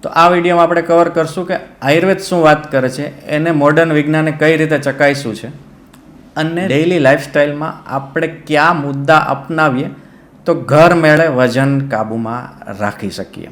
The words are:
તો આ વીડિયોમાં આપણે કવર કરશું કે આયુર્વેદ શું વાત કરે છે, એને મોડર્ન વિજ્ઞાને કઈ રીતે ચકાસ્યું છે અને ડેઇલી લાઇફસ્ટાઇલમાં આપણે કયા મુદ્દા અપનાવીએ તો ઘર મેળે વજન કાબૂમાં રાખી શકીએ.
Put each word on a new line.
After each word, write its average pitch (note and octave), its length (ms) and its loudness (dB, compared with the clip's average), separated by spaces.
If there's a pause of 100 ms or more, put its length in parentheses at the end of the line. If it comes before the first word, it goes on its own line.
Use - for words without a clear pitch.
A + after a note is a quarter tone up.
તો - 80 -10
આ E3+ 200 4
વીડિયોમાં F3 340 2
આપણે E3+ 180 2
કવર E3 280 2
કરશું E3 380 -4
કે F#3 60 -4 (280)
આયુર્વેદ E3+ 360 2
શું E3+ 260 -2
વાત D3+ 280 2
કરે B2+ 180 0
છે, C#3+ 360 -10
એને D#3 260 -2
મોડર્ન D#3 420 2
વિજ્ઞાને D#3 380 0
કઈ D3+ 260 2
રીતે D#3 200 0
ચકાસ્યું C#3 580 -2
છે A2 120 -14 (880)
અને E3 320 -4
ડેઇલી E3 320 0
લાઇફસ્ટાઇલમાં D3 920 -2
આપણે D3 340 -6
કયા D3+ 460 0
મુદ્દા C#3+ 440 0
અપનાવીએ D3+ 720 -2 (560)
તો E3+ 80 0
ઘર D#3 420 4
મેળે D#3+ 320 4
વજન C3+ 600 0
કાબૂમાં A2+ 920 -8
રાખી G2+ 300 -6
શકીએ. F2 420 -14